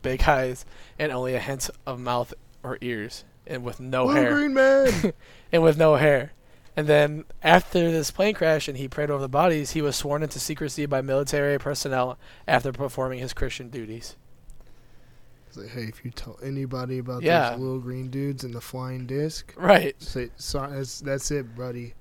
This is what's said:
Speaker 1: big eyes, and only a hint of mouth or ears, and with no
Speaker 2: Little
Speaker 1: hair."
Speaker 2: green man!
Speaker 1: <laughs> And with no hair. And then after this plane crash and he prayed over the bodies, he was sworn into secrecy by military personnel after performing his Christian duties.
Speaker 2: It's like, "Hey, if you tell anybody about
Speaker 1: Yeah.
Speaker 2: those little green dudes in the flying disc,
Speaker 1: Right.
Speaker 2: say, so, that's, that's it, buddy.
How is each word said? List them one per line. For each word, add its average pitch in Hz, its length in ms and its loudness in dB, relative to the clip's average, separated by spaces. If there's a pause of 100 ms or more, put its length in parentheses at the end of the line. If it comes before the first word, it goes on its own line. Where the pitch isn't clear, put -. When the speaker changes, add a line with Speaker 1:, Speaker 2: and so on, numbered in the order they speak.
Speaker 1:
big 131 220 2
eyes, 131 420 2 (340)
and 151 120 0
only 127 240 -2
a 120 40 0
hint 135 300 -6 (160)
of 127 140 -8
mouth 123 340 -2 (300)
or 127 180 -8
ears, 117 420 -6 (240)
and 123 160 -8
with 120 160 -8
no 127 260 0
Speaker 2:
Little 294 160 4
Speaker 1:
hair." - 140 4
Speaker 2:
green 294 180 0
man! 262 640 4
Speaker 1:
<laughs> - 60 -20 (280)
And 170 120 6
with 156 140 6
no 160 180 8
hair. 143 380 4 (420)
And 156 120 0
then 151 360 4 (180)
after 170 500 4
this 160 200 -2
plane 208 220 0
crash 160 340 0
and 135 100 -8
he 131 120 -8
prayed 147 200 -2
over 139 120 -2
the 135 80 -4
bodies, 151 420 2
he 156 100 -2
was 143 140 0
sworn 147 260 -2
into 147 180 -6
secrecy 147 460 -6
by 139 160 0
military 143 560 0
personnel 131 600 -2 (280)
after 131 280 2
performing 131 460 -4
his 127 120 -8
Christian 123 380 -4
duties. 117 480 -12 (1300)
Speaker 2:
It's - 80 -20
like, 107 140 -16
"Hey, 117 140 -10
if 110 200 -12
you 123 80 -10
tell - 320 -12
anybody 131 540 -6
about 123 260 -6
Speaker 1:
Yeah. 156 280 4
Speaker 2:
those 120 100 -6
little 131 180 -4
green 127 300 -10
dudes 135 340 -6
in 123 80 -8
the 117 80 -10
flying 127 460 -10
disc, 143 500 -4
Speaker 1:
Right. 170 460 4
Speaker 2:
say, 123 340 -8
so, 139 340 -8
that's, 135 300 -10
that's 139 320 -4
it, 127 240 -6
buddy. 120 460 -10